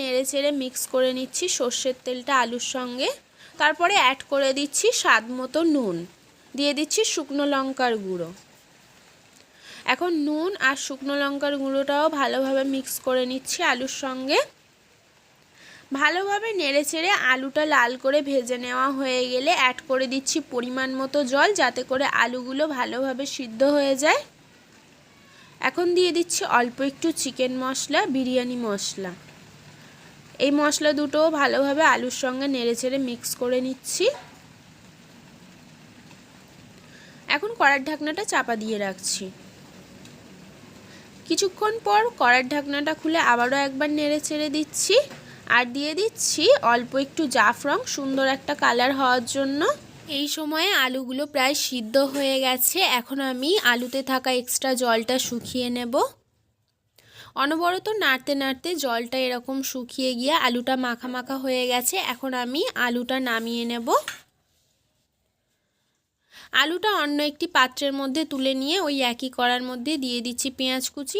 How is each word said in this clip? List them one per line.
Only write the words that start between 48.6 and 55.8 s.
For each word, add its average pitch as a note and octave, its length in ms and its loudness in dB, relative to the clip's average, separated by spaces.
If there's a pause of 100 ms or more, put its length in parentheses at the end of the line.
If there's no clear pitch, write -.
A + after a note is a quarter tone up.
কালার B3 360 2
হওয়ার B3+ 240 2 (120)
জন্য। C#4 260 -2 (580)
এই C#4+ 80 -2 (100)
সময়ে D#4 320 -2 (160)
আলুগুলো C4 380 -4 (120)
প্রায় C4+ 200 2 (120)
সিদ্ধ A#3 280 -6 (200)
হয়ে C4+ 300 0
গেছে। B3+ 340 0 (200)
এখন C4+ 200 -6 (140)
আমি C4 180 -2 (220)
আলুতে B3 280 -2 (100)
থাকা C4 200 0 (100)
এক্সট্রা B3+ 300 -2 (120)
জলটা A#3 340 2 (100)
শুকিয়ে B3 500 -4
নেব। A#3+ 180 -6 (1500)